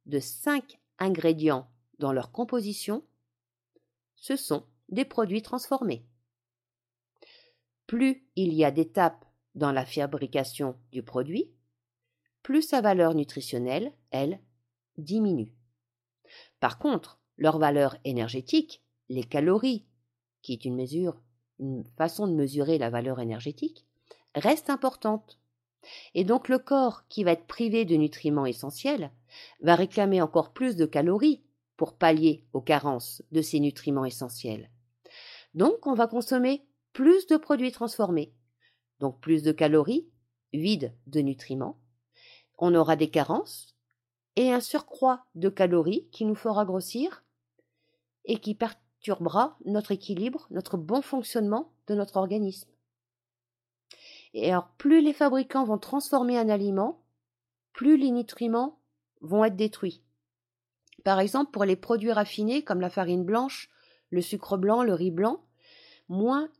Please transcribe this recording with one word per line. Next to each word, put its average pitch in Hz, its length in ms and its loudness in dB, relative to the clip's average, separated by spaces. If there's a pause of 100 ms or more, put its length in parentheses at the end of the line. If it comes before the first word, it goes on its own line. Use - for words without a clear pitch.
de 143 140 -2
cinq - 580 -4 (200)
ingrédients 160 720 0 (300)
dans 139 140 -2
leur 127 180 -4
composition, 226 720 -6 (1120)
ce - 200 -6
sont - 280 -4 (240)
des 220 160 -2
produits 220 380 -2
transformés. 233 640 -6 (1800)
Plus 262 400 0 (100)
il 180 180 0
y 156 100 4
a 139 60 4
d'étapes 160 540 0 (300)
dans 143 180 0
la 131 140 -2
fabrication 139 880 -4 (140)
du 127 120 -10
produit, 156 480 -4 (920)
plus 302 200 2
sa 269 180 0
valeur 185 340 4
nutritionnelle, 139 800 -4 (180)
elle, 143 300 -4 (580)
diminue. 165 540 -2 (1080)
Par - 180 -2
contre, - 420 -4 (180)
leur 156 200 2
valeur 143 460 2
énergétique, 127 800 -2 (260)
les 127 160 -6
calories, 208 640 0 (560)
qui 127 100 -10
est 117 120 -8
une 123 120 -4
mesure, 156 460 -4 (360)
une 131 260 -8 (120)
façon 165 300 -2
de 175 80 0
mesurer 143 440 0
la 120 120 -4
valeur 127 300 -4
énergétique, 120 680 -8 (480)
reste 247 360 0
importante. 247 680 -4 (760)
Et 185 100 0
donc 240 240 0
le 254 100 2
corps 262 500 0
qui 208 160 -4
va 170 80 4
être - 140 -4
privé 226 380 -2
de 165 120 2
nutriments 147 500 0
essentiels 147 640 -6 (480)
va 170 140 6
réclamer 190 480 2
encore 156 300 0
plus 254 240 -4
de 160 100 2
calories 196 560 2 (340)
pour - 200 -4
pallier 160 560 4
aux 135 80 -4
carences 143 640 -2 (100)
de 156 100 2
ces 147 180 -2
nutriments 139 440 -2
essentiels. 120 640 -10 (840)
Donc 302 320 0
on 269 80 0
va 226 120 2
consommer 254 600 -2 (260)
plus 349 340 6
de 311 100 4
produits 254 360 -2
transformés, 196 640 -2 (640)
donc 135 200 -4
plus 156 220 2
de 151 100 2
calories, 156 560 2 (440)
vides 156 420 -2 (120)
de 143 140 -2
nutriments. 135 600 -4 (760)
On 175 180 2
aura 160 220 4
des 156 140 0
carences - 640 -2 (600)
et 254 160 4
un 247 80 2
surcroît - 760 -2
de 180 140 0
calories 185 640 2
qui 226 120 -6
nous 214 120 0
fera 214 280 0
grossir 190 600 -6 (1000)
et 220 140 -2
qui 208 160 -6
perturbera 208 1080 -4
notre 208 280 -4
équilibre, 202 580 -6
notre - 260 -6
bon 185 260 -2
fonctionnement 233 680 -4 (160)
de 208 60 -2
notre 202 220 -4
organisme. 190 540 -4 (1700)
Et 120 140 0
alors, 180 180 0 (100)
plus 311 220 6
les 294 120 4
fabricants 269 520 0
vont 214 140 0
transformer 254 580 0
un 226 120 2
aliment, 202 560 0 (680)
plus 294 240 6
les 269 140 4
nutriments 240 720 -2 (400)
vont 208 240 2
être 214 100 2
détruits. 208 480 -4 (1000)
Par 190 160 4
exemple, 262 320 0
pour 202 120 0
les 190 120 4
produits 226 340 -2
raffinés 214 540 0
comme 185 160 -2
la 175 100 -2
farine 180 340 -2
blanche, 233 460 -4 (400)
le 180 100 0
sucre 196 360 -4
blanc, 214 260 2
le 214 120 2
riz 170 180 0
blanc, 214 320 -2 (640)
moins 247 400 0 (120)